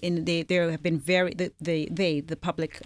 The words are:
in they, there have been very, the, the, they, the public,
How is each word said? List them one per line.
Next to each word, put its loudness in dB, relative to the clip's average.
in 0
they, 2
there 2
have -6
been 2
very, 2
the, -4
the, 0
they, 0
the -6
public, -4